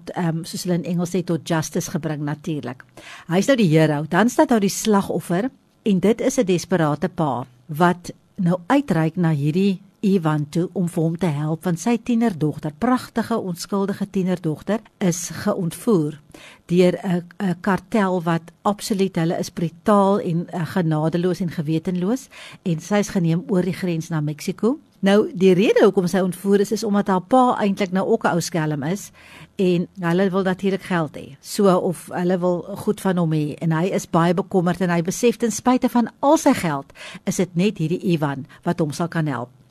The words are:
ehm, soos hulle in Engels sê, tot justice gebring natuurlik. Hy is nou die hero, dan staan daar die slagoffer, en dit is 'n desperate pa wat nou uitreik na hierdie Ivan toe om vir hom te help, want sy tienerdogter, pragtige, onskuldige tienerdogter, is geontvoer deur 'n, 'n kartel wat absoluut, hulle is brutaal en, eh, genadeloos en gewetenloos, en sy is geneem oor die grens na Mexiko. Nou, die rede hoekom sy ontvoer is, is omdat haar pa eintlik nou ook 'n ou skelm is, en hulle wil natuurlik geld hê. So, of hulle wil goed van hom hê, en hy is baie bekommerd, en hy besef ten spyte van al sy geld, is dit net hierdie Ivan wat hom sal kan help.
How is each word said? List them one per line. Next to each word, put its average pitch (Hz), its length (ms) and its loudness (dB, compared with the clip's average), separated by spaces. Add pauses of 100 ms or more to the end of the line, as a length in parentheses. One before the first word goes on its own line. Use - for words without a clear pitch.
(160)
ehm, 165 300 -2
soos - 180 -10
hulle 180 120 0
in 165 100 -2
Engels 175 260 -2
sê, 180 140 -2
tot 165 180 -2
justice 160 480 -2
gebring 151 300 -4
natuurlik. 143 640 -6 (420)
Hy 165 100 0
is 202 100 2
nou 269 100 4
die 220 100 4
hero, 156 400 4
dan 196 220 4
staan 311 180 2
daar 226 140 2
die 196 80 2
slagoffer, 196 800 0 (360)
en 196 140 2
dit 208 220 2
is - 160 0
'n 247 80 2
desperate 170 640 0
pa 131 360 -2 (200)
wat 175 460 0 (240)
nou 175 220 0 (100)
uitreik 190 480 0
na 170 140 2
hierdie 160 520 0 (180)
Ivan 160 500 0
toe 180 240 -2
om 175 140 -2
vir 165 160 -2
hom 165 140 0
te 196 80 -2
help, 156 380 -2
want 175 160 -2
sy 240 180 0
tienerdogter, 190 800 -2
pragtige, 240 600 -2
onskuldige 196 720 -4
tienerdogter, 180 680 -2 (180)
is - 320 -2
geontvoer 160 920 -2 (460)
deur 180 280 4 (100)
'n, 175 200 -2 (160)
'n 180 220 -2
kartel 185 600 0
wat 165 300 -2 (100)
absoluut, 202 540 -2
hulle 165 220 0
is - 120 -6
brutaal 196 720 2
en, 170 300 -4
eh, 170 160 -4
genadeloos 165 760 0
en 175 100 -2
gewetenloos, 175 800 -4 (360)
en 165 160 -2
sy 208 160 -4
is 202 140 0
geneem 170 380 0
oor 185 140 0
die 180 120 -2
grens 170 360 -4
na 160 120 -2
Mexiko. 175 580 -4 (260)
Nou, 202 220 4 (100)
die 185 160 6
rede 294 300 4
hoekom 190 260 4
sy 185 160 0
ontvoer 196 380 2
is, 190 100 -4
is 208 100 -2
omdat 202 280 0
haar 185 180 2
pa 254 140 6 (180)
eintlik 196 320 -2
nou 190 140 0
ook 226 180 2
'n 151 80 2
ou 170 80 0
skelm 151 420 -2
is, 180 280 -6 (440)
en 180 320 2 (120)
hulle 180 300 2
wil 190 140 0
natuurlik 185 380 -2
geld 165 360 -4
hê. 139 240 -18
So, 196 360 2
of 175 340 -4
hulle 180 280 0
wil 175 220 0 (140)
goed 214 260 -4
van 185 160 0
hom 165 160 2
hê, 151 200 -2
en 160 180 -2
hy 156 140 0
is - 240 -4
baie 170 240 4
bekommerd, 180 480 0
en 180 80 0
hy 170 120 0
besef 208 360 0
ten 233 140 -2
spyte 247 380 0
van 233 200 0 (100)
al 294 180 4
sy 294 160 4
geld, 143 400 -4 (320)
is 190 100 -2
dit 180 200 -2
net 208 220 2
hierdie 165 240 -2 (120)
Ivan 139 320 -2 (180)
wat 175 160 -2
hom 151 120 0
sal 170 160 -4
kan 165 200 -2
help. 123 220 -6 (220)